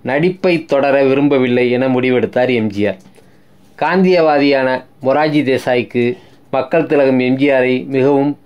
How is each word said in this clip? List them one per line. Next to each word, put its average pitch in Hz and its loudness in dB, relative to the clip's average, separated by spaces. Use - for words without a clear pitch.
நடிப்பை 170 -2
தொடர 139 0
விரும்பவில்லை 131 2
என 127 0
முடிவெடுத்தார் 127 0
எம் 110 -2
ஜி 101 -4
ஆர். 95 -6
காந்தியவாதியான 147 2
மொரார்ஜி 147 0
தேசாய்க்கு 123 -2
மக்கள் 143 -2
திலகம் 135 2
எம் 127 0
ஜி 139 0
ஆரை 127 0
மிகவும் 139 0